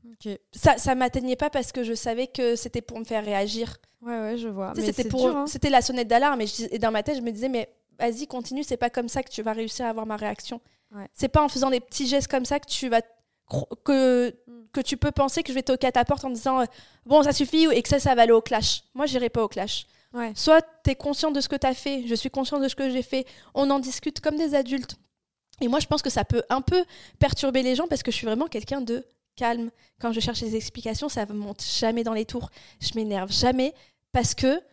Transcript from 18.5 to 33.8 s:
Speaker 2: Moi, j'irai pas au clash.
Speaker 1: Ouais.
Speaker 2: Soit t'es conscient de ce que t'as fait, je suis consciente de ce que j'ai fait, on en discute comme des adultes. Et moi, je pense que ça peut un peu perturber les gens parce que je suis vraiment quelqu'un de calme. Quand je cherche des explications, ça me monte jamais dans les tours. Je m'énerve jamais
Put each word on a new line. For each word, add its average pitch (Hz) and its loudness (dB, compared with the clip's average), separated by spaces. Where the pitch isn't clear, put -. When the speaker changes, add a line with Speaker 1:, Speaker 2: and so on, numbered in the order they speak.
Speaker 2:
Moi, 277 -2
j'irai 247 0
pas 233 0
au 202 0
clash. - -6
Speaker 1:
Ouais. 233 -6
Speaker 2:
Soit 320 6
t'es 269 2
conscient 294 -2
de 277 0
ce - -4
que 285 -2
t'as 262 0
fait, 269 -4
je 233 -2
suis 226 -4
consciente 269 -2
de 269 0
ce - -4
que 269 -2
j'ai 254 -2
fait, 262 -4
on 277 2
en 277 2
discute 262 -6
comme 302 -2
des 302 0
adultes. 262 -2
Et 240 0
moi, 277 2
je - -4
pense 302 0
que 277 -4
ça 202 0
peut 240 0
un 262 2
peu 359 2
perturber 269 2
les 254 2
gens 320 -2
parce 311 -2
que 247 -2
je 220 -4
suis 233 -6
vraiment 226 0
quelqu'un 269 -6
de 240 -4
calme. 233 -2
Quand 233 -2
je 220 -2
cherche 226 -4
des 220 -4
explications, 226 -6
ça 220 -4
me 208 -14
monte 208 -8
jamais 226 0
dans 226 -2
les 214 -2
tours. 240 -8
Je - -4
m'énerve 202 -2
jamais 254 2